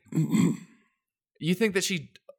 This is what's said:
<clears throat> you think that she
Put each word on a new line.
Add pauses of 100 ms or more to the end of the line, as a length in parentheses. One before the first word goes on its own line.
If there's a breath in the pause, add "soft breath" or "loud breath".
<clears throat> (1300 soft breath)
you
think
that
she (280)